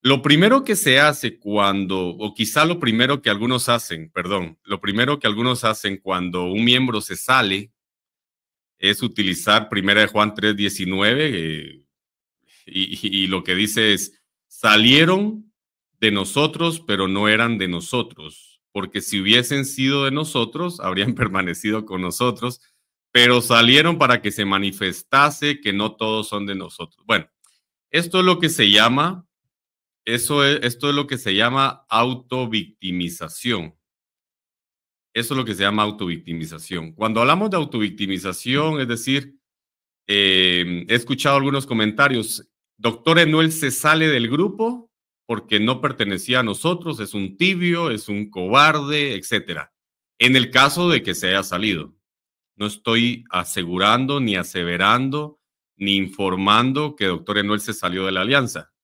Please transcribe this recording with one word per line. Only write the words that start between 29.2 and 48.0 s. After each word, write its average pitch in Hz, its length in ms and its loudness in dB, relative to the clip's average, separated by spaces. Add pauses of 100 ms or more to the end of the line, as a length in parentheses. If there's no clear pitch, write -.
eso 123 400 0
es, 143 180 2
esto 123 260 -2
es 143 60 0
lo 143 120 -2
que 139 120 -8
se 98 160 -4
llama 123 540 0
autovictimización. 107 1900 -4 (1400)
Eso 117 220 -4
es 135 40 -2
lo 131 60 -2
que 110 100 -6
se 95 100 -2
llama 104 180 2
autovictimización. 85 1120 -8
Cuando 110 280 -2
hablamos 170 300 2
de 190 60 -2
autovictimización, 107 1200 -4
es 131 60 -4
decir, 123 500 -4 (720)
eh, 92 840 2
he 113 60 2
escuchado 135 420 0
algunos 139 300 -2
comentarios, 113 840 0 (280)
"Doctor 120 420 2
Enuel 160 320 4
se 156 220 -4
sale 160 360 2
del 120 200 0
grupo 220 600 -2 (360)
porque 107 340 -2
no 123 200 0
pertenecía 123 600 -2
a 123 40 0
nosotros, 160 560 -4
es 101 140 -10
un 98 220 -6
tibio, 175 540 0
es 107 180 -6